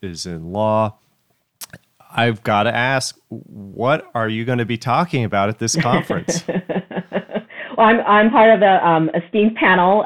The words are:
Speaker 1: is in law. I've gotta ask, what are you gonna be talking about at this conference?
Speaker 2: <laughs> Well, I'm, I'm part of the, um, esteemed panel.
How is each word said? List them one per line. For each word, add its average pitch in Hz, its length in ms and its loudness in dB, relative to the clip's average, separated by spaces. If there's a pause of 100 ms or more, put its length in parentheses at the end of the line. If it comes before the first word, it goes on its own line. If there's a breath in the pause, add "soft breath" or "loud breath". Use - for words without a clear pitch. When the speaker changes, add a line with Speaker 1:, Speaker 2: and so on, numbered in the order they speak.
Speaker 1:
is 85 240 -12
in 85 260 -12
law. 107 460 -2 (1120)
I've 117 320 0
gotta 107 340 2
ask, 127 400 -2 (140)
what 113 880 -6
are 113 120 -2
you 110 160 -4
gonna 120 220 0
be 113 120 -4
talking 135 460 0
about 101 260 0
at 110 100 -8
this 113 160 -2
conference? 165 760 -2
Speaker 2:
<laughs> 170 40 -4 (1200 loud breath)
Well, 226 80 4
I'm, 226 220 4
I'm 214 240 4
part 220 180 6
of 220 100 6
the, 196 240 4
um, 160 300 2
esteemed 214 420 0
panel. 185 500 2